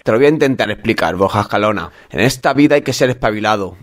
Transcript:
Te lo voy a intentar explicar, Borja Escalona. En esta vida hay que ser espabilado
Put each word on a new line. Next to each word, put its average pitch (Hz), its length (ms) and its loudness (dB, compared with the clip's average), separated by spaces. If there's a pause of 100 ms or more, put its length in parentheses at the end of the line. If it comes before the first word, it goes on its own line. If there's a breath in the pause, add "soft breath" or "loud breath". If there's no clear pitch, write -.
Te 120 100 -2
lo 110 40 2
voy 135 100 4
a 147 40 6
intentar 135 400 0
explicar, 98 460 -2
Borja 98 260 0
Escalona. 104 480 -2 (200 soft breath)
En 71 100 -6
esta 135 340 0
vida 143 220 4
hay 143 60 2
que 135 120 -6
ser 127 160 0
espabilado 107 720 -2